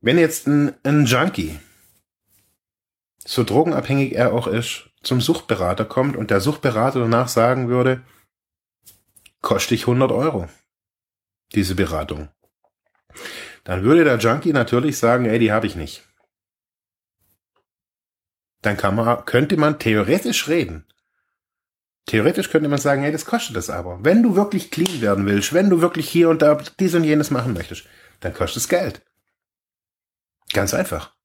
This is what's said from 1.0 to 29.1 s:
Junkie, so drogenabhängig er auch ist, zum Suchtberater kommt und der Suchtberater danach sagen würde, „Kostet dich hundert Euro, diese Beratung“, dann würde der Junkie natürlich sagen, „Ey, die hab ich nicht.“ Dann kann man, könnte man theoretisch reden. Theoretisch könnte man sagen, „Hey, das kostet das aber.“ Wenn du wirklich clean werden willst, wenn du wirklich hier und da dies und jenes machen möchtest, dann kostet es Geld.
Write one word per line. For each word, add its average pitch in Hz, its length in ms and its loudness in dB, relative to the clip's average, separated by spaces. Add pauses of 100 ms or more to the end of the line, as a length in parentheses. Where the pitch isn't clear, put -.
Junkie, 113 520 0 (1700)
so - 200 -2
drogenabhängig 139 680 0
er 117 180 0
auch 90 160 -4
ist, - 420 -6 (120)
zum 127 180 0
Suchtberater 104 640 -2
kommt 135 320 -2
und 110 140 -6
der 101 100 2
Suchtberater 131 580 0
danach 120 300 0
sagen 123 400 2
würde, 127 340 0 (1400)
„Kostet - 300 -2
dich 110 160 0
hundert 127 240 2
Euro, 110 380 -2 (1040)
diese 95 220 0
Beratung“, 78 520 -6 (1300)
dann 92 220 -6
würde 160 180 6
der 135 160 4
Junkie 120 340 0
natürlich 131 460 0
sagen, 120 260 2
„Ey, 113 140 0
die 110 140 2
hab 110 100 0
ich 92 140 -6
nicht.“ 76 280 -12 (2500)
Dann 101 160 -2
kann 98 200 -2
man, 117 280 0
könnte 147 320 0
man 151 220 2
theoretisch 113 680 0
reden. 98 380 -4 (1200)
Theoretisch 135 440 0
könnte 151 180 2
man 143 120 0
sagen, 139 220 0
„Hey, 147 100 -2
das 156 120 -6
kostet 226 300 -4
das 90 160 -6
aber.“ 87 320 -10
Wenn 196 220 6
du 214 100 4
wirklich 202 380 0
clean 170 280 -2
werden 101 260 2
willst, 101 260 0
wenn 190 180 4
du 170 100 4
wirklich 160 280 0
hier 170 200 4
und 156 140 2
da 147 180 4 (200)
dies 185 140 0
und 170 100 2
jenes 151 260 2
machen 123 220 -2
möchtest, 85 320 -10 (340)
dann 90 160 -8
kostet 92 280 -4
es - 60 -8
Geld. 175 340 -2 (1500)